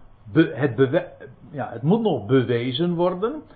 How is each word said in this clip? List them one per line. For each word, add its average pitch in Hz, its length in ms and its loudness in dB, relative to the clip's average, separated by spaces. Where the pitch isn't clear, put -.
be-, 160 220 4
het 123 200 -2
bewe-, 131 380 2
ja, 117 200 -8
het 113 120 -12
moet 190 180 2
nog 147 260 -2
bewezen 123 680 0
worden. 185 480 -2